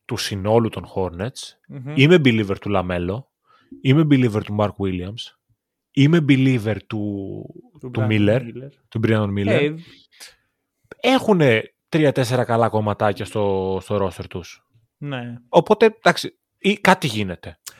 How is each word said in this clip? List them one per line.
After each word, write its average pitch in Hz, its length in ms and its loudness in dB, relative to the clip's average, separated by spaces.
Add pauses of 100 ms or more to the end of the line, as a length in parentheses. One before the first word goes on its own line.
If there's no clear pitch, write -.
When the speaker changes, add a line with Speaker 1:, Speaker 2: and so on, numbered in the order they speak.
Speaker 1:
του 113 120 -8
συνόλου 107 520 0
των 87 160 -12 (100)
Hornets. 92 600 -8 (120)
Speaker 2:
Μμμ. 143 280 -14
Speaker 1:
Είμαι 143 200 6 (100)
believer 110 360 2
του - 80 -8
Λαμέλο. 90 600 -4 (500)
Είμαι 139 280 4
believer 123 340 2
του 104 160 -8
Mark 104 180 2
Williams. 95 580 -6 (600)
Είμαι 147 340 4
believer 127 460 2 (120)
του, 104 560 -8 (360)
Speaker 2:
Του 131 120 -14
Speaker 1:
του 123 80 -4
Speaker 2:
Brandon 110 120 0
Speaker 1:
Miller, 107 300 4
Speaker 2:
Miller. 123 280 -14 (200)
Speaker 1:
του 113 140 -6
Brandon 107 340 2
Miller. 101 100 -2
Speaker 2:
Ε, 147 260 0 (1300)
Speaker 1:
Έχουνε 185 720 2 (240)
τρία-τέσσερα 127 460 2
καλά 113 260 0
κομματάκια 107 560 -2
στο, 95 560 -2
στο 101 240 -2
roster 90 240 -8
τους. - 380 -16 (300)
Speaker 2:
Ναι. 123 380 -10 (140)
Speaker 1:
Οπότε, 208 360 4
εντάξει, - 540 -2 (180)
ή 202 160 0
κάτι 190 340 0
γίνεται. 98 520 -8 (200)